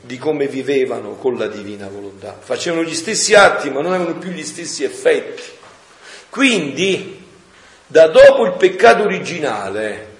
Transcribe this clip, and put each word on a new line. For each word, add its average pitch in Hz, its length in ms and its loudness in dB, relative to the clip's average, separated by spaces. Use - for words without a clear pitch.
di 123 160 -14
come 139 300 -4
vivevano 127 640 -4
con 117 260 -4
la 107 100 -4
divina 101 400 -12
volontà. 101 500 -16
Facevano 165 460 -6
gli 160 120 -6
stessi 208 400 -2
atti, 185 340 4
ma 135 120 -4
non 180 120 -4
avevano 175 240 -4
più 185 140 -12
gli 156 120 -10
stessi - 400 -10
effetti. - 600 -4
Quindi, 190 960 -4
da 160 200 6
dopo 269 360 8
il 190 100 -2
peccato 202 500 4
originale 107 1040 -6